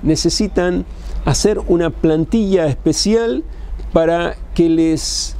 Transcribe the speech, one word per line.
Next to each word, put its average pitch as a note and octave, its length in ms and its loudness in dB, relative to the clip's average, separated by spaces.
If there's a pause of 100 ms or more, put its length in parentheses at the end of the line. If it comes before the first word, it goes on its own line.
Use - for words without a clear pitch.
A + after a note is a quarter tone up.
necesitan F3+ 840 0 (380)
hacer G3+ 420 0
una E3+ 240 2
plantilla E3+ 760 2
especial A3+ 760 0 (500)
para E3 440 2 (180)
que E3+ 160 4
les D#3+ 680 0